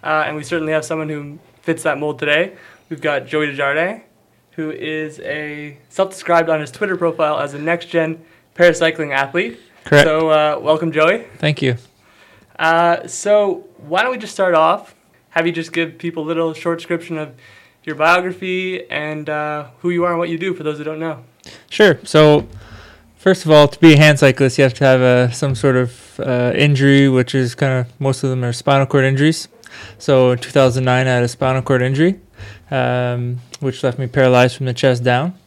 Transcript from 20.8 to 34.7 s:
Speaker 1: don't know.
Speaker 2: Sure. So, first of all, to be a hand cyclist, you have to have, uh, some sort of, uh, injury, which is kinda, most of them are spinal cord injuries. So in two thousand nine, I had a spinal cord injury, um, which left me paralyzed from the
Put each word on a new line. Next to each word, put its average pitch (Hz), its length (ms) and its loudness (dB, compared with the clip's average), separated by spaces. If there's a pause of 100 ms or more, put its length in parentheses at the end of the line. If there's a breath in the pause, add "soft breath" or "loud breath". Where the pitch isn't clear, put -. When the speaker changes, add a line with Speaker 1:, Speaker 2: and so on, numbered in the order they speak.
Speaker 1:
don't 156 140 -10
know. 160 240 -8 (480 loud breath)
Speaker 2:
Sure. 185 320 4
So, 151 460 4 (680 loud breath)
first - 280 0
of 156 80 4
all, 147 160 8
to - 100 -8
be 160 140 10
a 147 40 8
hand 151 220 6
cyclist, 131 400 2
you 139 60 6
have 123 100 2
to - 100 -2
have, 131 160 6
uh, 123 300 4
some 135 240 -4
sort 131 220 0
of, - 420 -6
uh, 123 380 -2
injury, 139 520 4
which 127 240 0
is 123 220 -2
kinda, 131 320 -2 (140)
most 135 240 -2
of 135 60 0
them 127 140 -4
are 120 80 -4
spinal 139 340 0
cord 139 180 2
injuries. 139 420 0 (520 loud breath)
So 127 340 2
in 123 60 -2
two - 120 -14
thousand 131 340 2
nine, 127 220 2
I 127 40 0
had 123 120 2
a 120 60 0
spinal 131 340 -2
cord 127 200 0
injury, 147 360 0 (540 loud breath)
um, 123 680 -2 (220)
which 135 240 -6
left 123 160 -2
me 127 80 -6
paralyzed 127 480 4
from 135 100 -6
the 127 80 -4